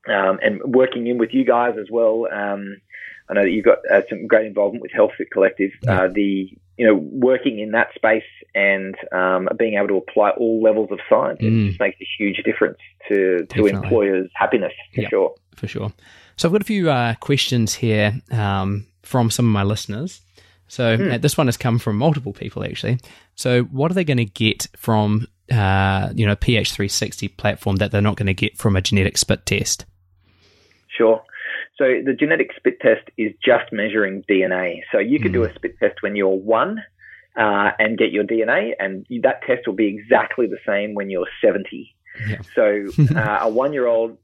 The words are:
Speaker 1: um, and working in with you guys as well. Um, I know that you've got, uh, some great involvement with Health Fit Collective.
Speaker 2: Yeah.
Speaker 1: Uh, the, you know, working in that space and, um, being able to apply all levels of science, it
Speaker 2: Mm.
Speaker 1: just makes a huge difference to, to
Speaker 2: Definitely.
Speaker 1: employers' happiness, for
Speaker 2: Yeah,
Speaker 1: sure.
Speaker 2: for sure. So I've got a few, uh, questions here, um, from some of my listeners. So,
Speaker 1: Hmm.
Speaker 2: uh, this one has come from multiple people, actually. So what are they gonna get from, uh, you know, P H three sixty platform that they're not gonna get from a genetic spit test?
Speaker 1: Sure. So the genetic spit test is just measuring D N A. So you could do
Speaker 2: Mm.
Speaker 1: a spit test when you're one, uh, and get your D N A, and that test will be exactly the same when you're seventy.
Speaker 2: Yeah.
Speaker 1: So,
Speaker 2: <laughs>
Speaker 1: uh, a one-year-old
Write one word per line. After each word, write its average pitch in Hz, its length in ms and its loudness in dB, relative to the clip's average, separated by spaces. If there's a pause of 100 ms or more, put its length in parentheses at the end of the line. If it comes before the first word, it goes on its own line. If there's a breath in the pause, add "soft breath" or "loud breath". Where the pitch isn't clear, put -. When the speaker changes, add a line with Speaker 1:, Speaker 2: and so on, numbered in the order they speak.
Speaker 1:
um, 95 340 2
and 107 220 -2
working 123 440 2
in 123 100 -2
with 113 160 0
you 131 100 2
guys 120 320 2
as 104 140 -10
well. 113 420 0
Um, 101 440 -6 (520 loud breath)
I - 60 -6
know 101 80 4
that 95 80 4
you've 98 140 -2
got, 113 140 6 (120)
uh, 202 180 6
some 107 200 -8
great 110 180 4
involvement 101 360 -2
with - 100 -14
Health 107 260 4
Fit - 140 -8
Collective. 95 400 2 (100)
Speaker 2:
Yeah. 92 220 2
Speaker 1:
Uh, 92 40 2
the, 95 400 -2 (300)
you 120 80 4
know, 110 80 8
working 123 640 0
in 107 140 -6
that 117 220 0
space 110 280 2 (320)
and, 98 400 0 (180)
um, 92 360 0 (100)
being 113 160 0
able 101 140 0
to 98 80 2
apply 101 340 2
all 113 320 0
levels 110 300 2
of 101 160 -8
science, - 320 2
it 113 120 0
Speaker 2:
Mm. 110 160 2
Speaker 1:
just 90 120 -4
makes 98 200 -2
a - 40 -16 (140)
huge 101 260 -2
difference - 340 0 (300 loud breath)
to, 95 300 2
to 82 80 -4
Speaker 2:
Definitely. 107 260 2
Speaker 1:
employers' 98 600 0
happiness, 101 380 0 (220)
for 127 60 -2
Speaker 2:
Yeah, 104 80 -4
Speaker 1:
sure. 98 260 0 (220)
Speaker 2:
for - 100 -10
sure. 107 260 -8 (440 soft breath)
So - 100 -2
I've 170 60 2
got 208 80 2
a 196 60 -10
few, 196 240 0
uh, 120 240 0
questions 120 640 -2
here, 107 440 0 (100)
um, 101 560 -2 (160)
from 117 280 0
some 120 160 0
of 110 60 4
my 101 120 2
listeners. 107 560 -6 (480 soft breath)
So, 117 280 0
Speaker 1:
Hmm. 185 160 0
Speaker 2:
uh, 120 60 -2
this - 200 0
one 151 100 4
has 120 80 0
come 120 220 0
from 110 180 -2
multiple 131 360 0
people, - 300 -10
actually. 117 360 -4 (360 loud breath)
So 123 300 2
what 135 260 -2
are 180 40 -4
they 185 100 0
gonna 127 200 2
get 110 520 -2
from, 107 500 2 (240)
uh, 98 640 2
you 110 120 2
know, 101 100 2
P 120 200 2
H 101 160 0
three 101 160 -4
sixty - 380 -4
platform 101 500 -2
that 98 140 0
they're 104 120 0
not 104 140 2
gonna 98 180 0
get - 220 -4
from 101 200 2
a 95 60 2
genetic 95 340 2
spit - 300 -2
test? - 380 -2 (1040 soft breath)
Speaker 1:
Sure. 113 340 2 (560 loud breath)
So 131 240 2
the 135 120 -2
genetic 156 420 0
spit - 240 -2
test 113 380 2
is 107 140 -2 (120)
just 120 280 4
measuring 101 560 -2
D 95 140 4
N 92 100 0
A. 90 380 -4
So 113 80 0
you 117 220 2
could 101 120 -2
do 95 100 2
Speaker 2:
Mm. - 80 -2
Speaker 1:
a - 40 -20
spit - 240 -10
test - 240 -2
when 104 140 -4
you're 98 180 2
one, 113 480 0 (540 loud breath)
uh, 104 420 2
and 107 200 0
get 113 140 2
your 101 120 0
D 113 180 -2
N 107 60 -2
A, 190 320 -2
and 95 260 -8 (160)
that 131 200 2
test - 240 -4
will 107 80 -4
be 107 120 2
exactly 110 600 0
the 90 200 -8
same 104 280 -4
when 98 160 -8
you're 92 160 -4 (140)
seventy. 98 540 -2 (340 loud breath)
Speaker 2:
Yeah. 107 120 -6 (140)
Speaker 1:
So, 104 320 2 (100)
Speaker 2:
<laughs> 147 180 4
Speaker 1:
uh, 107 280 0
a 113 80 0
one-year-old 120 720 0